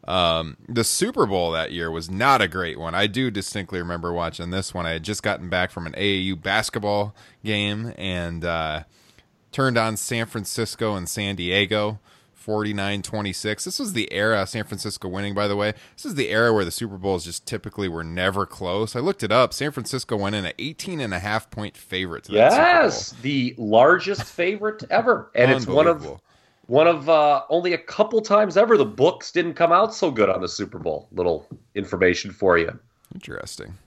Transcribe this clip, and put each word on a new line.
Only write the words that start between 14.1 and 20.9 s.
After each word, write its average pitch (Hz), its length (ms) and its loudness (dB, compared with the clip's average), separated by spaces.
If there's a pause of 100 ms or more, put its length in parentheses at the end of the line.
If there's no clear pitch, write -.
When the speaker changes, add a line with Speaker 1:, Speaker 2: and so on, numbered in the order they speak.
Speaker 1:
era, 104 360 2
San 107 180 -6
Francisco 98 420 -8
winning, 98 280 -6
by 101 120 0
the 101 80 0
way. 104 200 0 (200)
This - 120 -20
is 214 100 -8
the 131 140 -2
era 113 220 4
where 104 120 4
the 85 80 -4
Super 98 240 -8
Bowls 92 280 0
just 85 220 -12
typically 101 420 -6
were 82 140 -4
never 90 440 0
close. 101 500 -4
I 120 40 -4
looked 190 220 -2
it 104 80 -2
up. 120 240 4
San 143 160 -4
Francisco 127 460 -6
went 101 180 0
in 98 120 -4
at - 120 -6
eighteen 160 420 -8